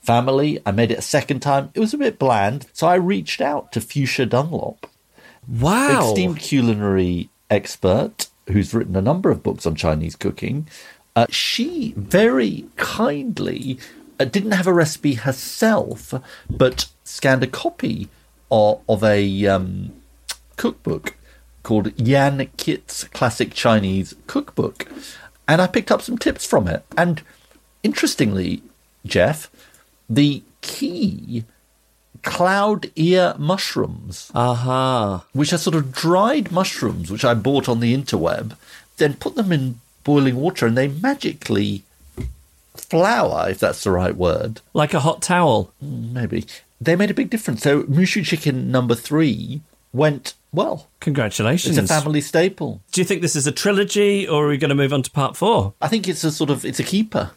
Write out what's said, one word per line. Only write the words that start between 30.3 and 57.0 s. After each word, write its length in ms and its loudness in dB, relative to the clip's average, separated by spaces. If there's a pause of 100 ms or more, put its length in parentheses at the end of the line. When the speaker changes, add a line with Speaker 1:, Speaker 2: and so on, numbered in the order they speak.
Speaker 1:
key 840 -4 (760)
cloud 760 0
ear 420 4
mushrooms, 960 -4
Speaker 2:
Aha. 920 0 (100)
Speaker 1:
which 180 0
are 60 0
sort 180 0
of 160 -2
dried 580 2
mushrooms, 600 -2
which 140 -4
I 100 4
bought 340 0
on 120 0
the 160 2
interweb, 600 -2 (400)
then 180 2
put 220 -8
them 160 0
in 280 -2 (220)
boiling 340 4
water 300 0
and 100 2
they 120 2
magically 920 -2 (920)
flour, 760 0
if 80 -6
that's 260 -2
the 60 2
right 260 2
word. 440 -2 (140)
Speaker 2:
Like 200 0
a 60 2
hot 220 0
towel. 500 2 (120)
Speaker 1:
Mm, 280 -8
maybe. 340 -4 (340)
They 160 2
made 140 2
a 40 -2
big 160 -2
difference. 320 -4
So 220 4
Mushu 400 2
Chicken 460 -2
number 240 2
three 680 -2 (320)
went 420 0 (180)
well. 360 -4 (120)
Speaker 2:
Congratulations. 800 0
Speaker 1:
It's 120 0
a 100 2
family 200 0
staple. 600 -2 (120)
Speaker 2:
Do 80 0
you 40 4
think 180 -2
this 140 0
is 100 0
a 60 0
trilogy 760 2
or 180 2
are 20 2
we 100 0
gonna 160 -2
move 180 2
on 100 0
to 80 -6
part 260 -2
four? 440 0
Speaker 1:
I 80 -2
think 200 -2
it's 160 -4
a 80 2
sort 180 -2
of, 140 0
it's 160 -6
a 40 0
keeper. 520 -2